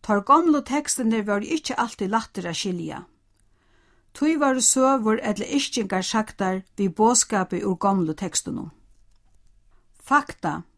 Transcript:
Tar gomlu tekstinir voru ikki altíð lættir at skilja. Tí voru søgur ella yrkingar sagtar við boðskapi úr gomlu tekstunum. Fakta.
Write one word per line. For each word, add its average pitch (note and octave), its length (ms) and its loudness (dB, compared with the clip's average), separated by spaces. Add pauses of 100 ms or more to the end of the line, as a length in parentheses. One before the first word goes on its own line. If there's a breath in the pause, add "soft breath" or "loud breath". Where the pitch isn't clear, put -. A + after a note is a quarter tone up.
Tar G3+ 240 0
gomlu D4+ 340 6
tekstinir A#3+ 680 -2
voru G3+ 180 -2
ikki - 320 -4
altíð G#3 320 -4
lættir G3 400 -4
at D#3+ 80 -6
skilja. E3 400 -6 (1120)
Tí D#4+ 220 2
voru C4+ 240 2
søgur B3 640 2
ella G#3 240 -4
yrkingar G3+ 560 -2
sagtar F#3+ 580 -2 (140)
við G3 240 0
boðskapi A3 640 2
úr G3 160 -2
gomlu F#3 340 2
tekstunum. - 580 -6 (1200)
Fakta. F3 680 -2 (140)